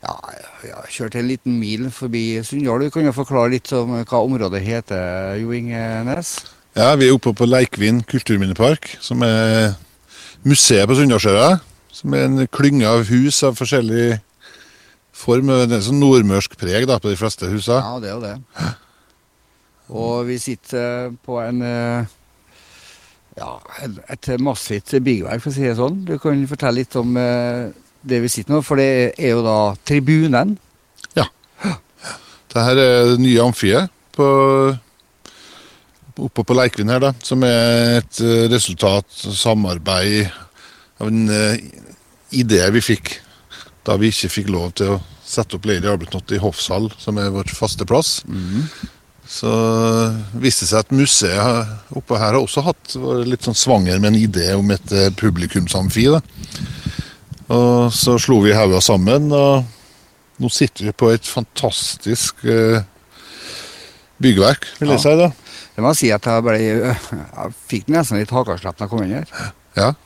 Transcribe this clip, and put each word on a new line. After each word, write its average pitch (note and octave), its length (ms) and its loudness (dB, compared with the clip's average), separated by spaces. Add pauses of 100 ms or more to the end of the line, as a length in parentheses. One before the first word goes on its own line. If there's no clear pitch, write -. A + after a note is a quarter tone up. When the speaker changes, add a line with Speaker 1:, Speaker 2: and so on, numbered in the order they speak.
Speaker 1:
ja, - 100 -8 (480)
vi A#2 100 -18
har - 160 -18
kjørt A#2 320 -8
en A#2+ 80 -2
liten B2+ 320 -2
mil A2 320 -6
forbi A2+ 520 -4
Sunndal. C3+ 420 -2
Du C#3+ 60 -4
kan D#3+ 120 -2
jo C#3+ 80 2
forklare B2 400 0
litt B2+ 220 -4
om A#2+ 240 -2
hva A#2 260 -2
området G#2+ 400 -2
heter, F#2+ 800 -6
Jo A#2 100 -6
Inge A#2+ 300 -6 (240)
Næss? D3 320 -6 (380)
Speaker 2:
Ja, B2 200 6
vi C3+ 140 6
er C3+ 60 6
oppe A#2+ 180 0
på A#2+ 140 0
Leikvin A#2+ 560 2
kulturminnepark, A2+ 960 0
som B2 220 -2
er A2 520 2 (680)
museet A2+ 440 4
på C3 80 4
Sunndalsøra, B2+ 640 4 (320)
som C#3 220 -6
er C3+ 120 0
en C3 220 0
klynge C#3 400 2
av A#2 200 2
hus B2+ 360 2
av C3 120 2
forskjellig A#2 640 -2 (960)
form. B2+ 320 0 (200)
Det A#2 100 0
er G2+ 80 -2
sånn C#3 140 0
nordmørsk A2+ 580 4
preg G2+ 300 -2
da, B2+ 120 2
på G#2 120 -4
de F2+ 80 -4
fleste A2 280 -4
husa. G#2+ 320 0
Speaker 1:
Ja, B2 200 -8
det G#2 120 -10
er G#2 40 -10
jo A#2 100 -10
det. A#2+ 500 -10 (1120)
Og A#2 360 -4
vi B2 120 -4
sitter B2 760 -8 (120)
på B2 160 -8
en, A#2+ 220 -4
eh, A#2+ 440 -2 (1300)
ja, - 160 -14 (300)
en, A#2+ 160 -12 (120)
et - 300 -12
massivt B2 640 -4
byggverk, A#2+ 420 -2
for D3 100 -6
å C3+ 40 -6
si C#3 80 -2
det A#2+ 140 0
sånn. D#3 260 -2
Du E3+ 160 -6
kan C#3+ 280 0
fortelle C3 340 -2
litt - 160 -8
om, B2 180 -2
eh, A#2+ 540 -2 (340)
det B2+ 180 -2
vi A#2+ 80 -2
sitter B2+ 280 -2
nå, D3+ 40 2
for C#3+ 140 -2
det C3+ 380 2
er C3+ 180 -2
jo A#2 120 0
da A2 140 2 (280)
tribunen. D3 720 2 (580)
Speaker 2:
Ja. D3 140 0 (320)
Det - 1040 -8
her B2+ 80 4
er B2 380 4
det A#2+ 80 0
nye A#2+ 240 4
amfiet A#2+ 440 2 (220)
på, C#3+ 160 0 (1900)
oppe - 340 -6
på B2 80 2
Leikvin A#2+ 340 2
her B2+ 140 2
da, C#3 80 2 (120)
som C3 200 0
er A#2 560 4
et, - 220 -10
eh, A#2 280 2
resultat, G2+ 600 0
samarbeid G2 1200 -2 (720)
av A2 80 -6
en, A2+ 220 0
eh, G#2+ 280 0 (760)
idé A2 400 2
vi A2+ 100 4
fikk - 380 -4 (640)
da G#2 140 0
vi G#2 120 2
ikke F#2+ 220 -4
fikk G2 180 -6
lov F2 240 -2
til G2 220 0
å F#2+ 60 -4 (220)
sette - 320 -4
opp F#2 100 -10
Leir F#2+ 200 0
i G#2 60 0
Arbeidsnatt F2+ 400 -6
i G2 100 -2
Hofsal, G2 560 -4
som G#2+ 220 -6
er G2+ 100 -2
vår F#2+ 240 -6
faste - 320 -4
plass. C#3 400 0
Speaker 1:
Mhm. F#2+ 380 -6 (640)
Speaker 2:
Så - 220 -6 (840)
viste B2+ 320 0
det E2 40 -2
seg A2 100 4
at A2 120 -4
museet C3+ 460 2
her, A#2 300 0 (280)
oppe B2+ 220 -4
her A2 160 2
har C3+ 80 4
også B2 220 -2
hatt, - 320 -4
var B2+ 300 -4
litt B2 160 -2
sånn A#2+ 160 -4
svanger F#2+ 420 2
med G#2+ 140 4
en G#2+ 80 4
idé F#2 340 0
om G2+ 160 2
et, - 200 -4
eh, G2 180 2
publikumsamfi F#2 1000 -2
da. D#3 100 4 (1300)
Og A#2+ 420 4
så B2 280 2
slo B2 220 4
vi G#2 120 6
hodet F#2+ 300 4
sammen, A#2+ 480 2
og C#3 340 4 (760)
nå B2+ 120 -2
sitter - 340 -2
vi G#2 60 -2
på A#2 220 4
et A2+ 120 0
fantastisk, - 1080 -4 (120)
eh, A2+ 360 2 (1400)
byggverk, A#2 440 4 (140)
vil D3 100 -2
jeg C3+ 80 4
Speaker 1:
Ja. D3 60 -2
Speaker 2:
si D3 140 6
da. F3 100 4 (480)
Speaker 1:
Det G#2+ 80 -4
må A#2+ 60 2
jeg D#3+ 80 0
si A#2+ 140 2
at G#2 120 0
jeg A2+ 200 0
bare, A2 160 2
eh, A2+ 360 0 (160)
jeg - 420 -12 (160)
fikk G#2 200 -6
nesten D3+ 280 0
litt G#2+ 120 -4
hakaslepp G2 480 -4
når - 20 -20
jeg G#2 100 -8
kom A2 140 -4
inn F#2 100 -4
her. D#3 120 -8 (500)
Speaker 2:
Ja. G#2+ 160 2 (140)